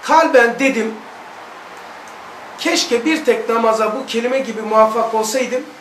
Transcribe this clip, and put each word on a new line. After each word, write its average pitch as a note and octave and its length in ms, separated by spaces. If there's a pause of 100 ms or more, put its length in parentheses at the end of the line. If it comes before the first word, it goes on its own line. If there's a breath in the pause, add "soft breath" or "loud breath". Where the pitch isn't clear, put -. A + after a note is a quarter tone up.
Kalben C4+ 560
dedim, A3+ 340 (1700)
keşke C4 460
bir D#4 200
tek A3 240
namaza A3 460
bu C4+ 100
kelime B3 340
gibi A3 220
muvaffak A3 520
olsaydım B3 500 (180)